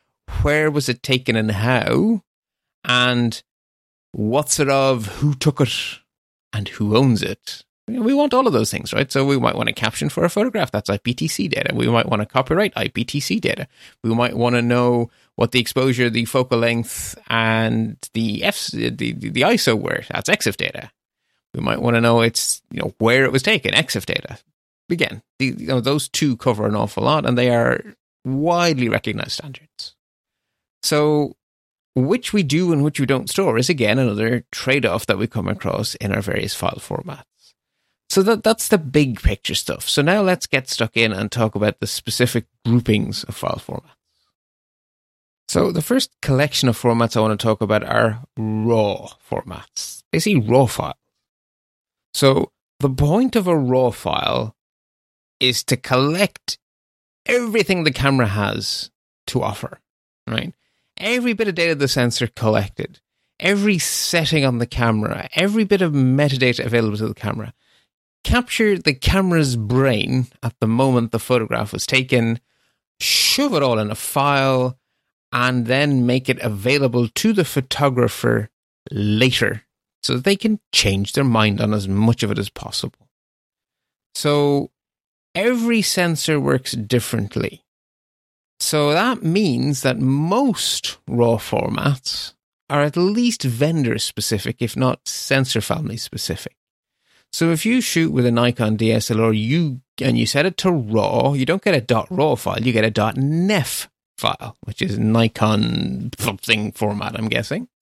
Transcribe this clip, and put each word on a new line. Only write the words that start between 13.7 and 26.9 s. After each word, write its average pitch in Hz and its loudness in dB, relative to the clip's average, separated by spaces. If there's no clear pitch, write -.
We 113 0
might 120 0
wanna 120 2
know 120 2
what - 0
the 123 4
exposure, 127 2
the 117 0
focal 127 2
length, 117 -2
and 113 0
the 110 -2
F, - -6
the, 117 -4
the, 120 -6
the - -6
iso 139 2
were. - -6
That's - -4
exif 143 -2
data. - -8
We - -8
might - -2
wanna 117 2
know 117 4
it's, - -2
you - -8
know, - -6
where 123 4
it 123 0
was 131 2
taken, 175 0
exif 120 -2
data. - -6
Again, - -4
the, 135 -2
you - -6
know, 131 0
those 139 -2
two 135 -2
cover 107 -2
an 107 0
awful 107 -2